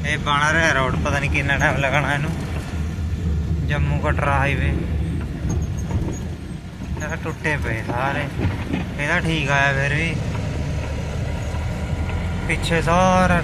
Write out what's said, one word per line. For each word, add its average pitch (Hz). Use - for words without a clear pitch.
ਇਹ 147
ਬਣ 147
ਰਿਹਾ 160
ਰੋਡ, 131
ਪਤਾ 143
ਨਹੀਂ 143
ਕਿੰਨਾ 139
ਟਾਈਮ 143
ਲੱਗਣਾ 135
ਇਹਨੂੰ, 143
ਜੰਮੂ 143
ਕਟਰਾ 143
ਹਾਈਵੇ। 139
ਇਹ -
ਤਾਂ 156
ਟੁੱਟੇ 156
ਪਏ 113
ਸਾਰੇ, 139
ਇਹ 143
ਤਾਂ 170
ਠੀਕ 160
ਆਇਆ 139
ਫਿਰ 139
ਵੀ, 156
ਪਿੱਛੇ 165
ਸਾਰਾ 180